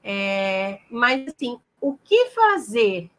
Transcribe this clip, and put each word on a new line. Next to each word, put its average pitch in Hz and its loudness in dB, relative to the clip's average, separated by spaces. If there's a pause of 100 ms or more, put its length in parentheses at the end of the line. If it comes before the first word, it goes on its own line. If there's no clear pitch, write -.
É, 196 -2 (100)
mas, 247 0
assim, 247 -8 (220)
o 277 -2
que 494 2
fazer 220 0